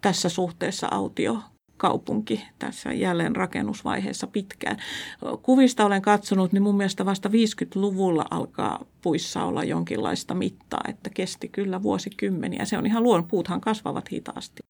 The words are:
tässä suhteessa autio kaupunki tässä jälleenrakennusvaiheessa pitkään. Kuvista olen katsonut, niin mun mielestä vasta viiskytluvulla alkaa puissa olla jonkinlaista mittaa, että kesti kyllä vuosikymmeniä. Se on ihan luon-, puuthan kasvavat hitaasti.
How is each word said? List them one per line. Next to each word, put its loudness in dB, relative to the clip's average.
tässä 2
suhteessa -4
autio -2
kaupunki 0
tässä -8
jälleenrakennusvaiheessa -2
pitkään. -4
Kuvista 6
olen 4
katsonut, 4
niin 4
mun 4
mielestä 0
vasta 0
viiskytluvulla 2
alkaa -4
puissa 0
olla 0
jonkinlaista -2
mittaa, -4
että -8
kesti -6
kyllä -4
vuosikymmeniä. -2
Se -2
on -2
ihan 2
luon-, 4
puuthan -2
kasvavat -4
hitaasti. -10